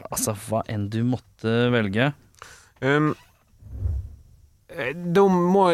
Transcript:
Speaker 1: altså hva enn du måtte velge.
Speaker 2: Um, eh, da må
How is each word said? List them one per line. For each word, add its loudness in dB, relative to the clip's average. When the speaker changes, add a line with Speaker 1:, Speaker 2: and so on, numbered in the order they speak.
Speaker 1:
altså -4
hva -6
enn -6
du -2
måtte -2
velge. 0
Speaker 2:
Um, 2
eh, -8
da 2
må 4